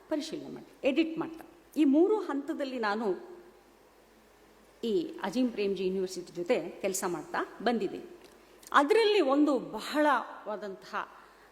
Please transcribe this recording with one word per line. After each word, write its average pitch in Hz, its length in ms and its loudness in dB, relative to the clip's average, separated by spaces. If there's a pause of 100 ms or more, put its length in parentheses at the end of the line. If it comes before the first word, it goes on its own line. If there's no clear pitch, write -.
ಪರಿಶೀಲನೆ 156 400 -6
ಮಾಡ್ತಾರೆ, - 400 -4
ಎಡಿಟ್ 240 300 0
ಮಾಡ್ತಾರೆ. - 640 -8
ಈ 311 40 6
ಮೂರು 349 360 6
ಹಂತದಲ್ಲಿ 277 580 -6
ನಾನು 214 500 -2 (1600)
ಈ 196 380 0
ಅಜೀಂ 247 260 0
ಪ್ರೇಮ್ಜಿ 196 380 -2
ಯೂನಿವರ್ಸಿಟಿ 185 460 -4
ಜೊತೆ 175 380 0
ಕೆಲಸ 190 360 -4
ಮಾಡ್ತಾ 165 320 -4 (240)
ಬಂದಿದ್ದೀನಿ. 196 420 0 (680)
ಅದರಲ್ಲಿ 415 480 6
ಒಂದು 285 380 4
ಬಹಳವಾದಂತಹ 214 1500 -2 (400)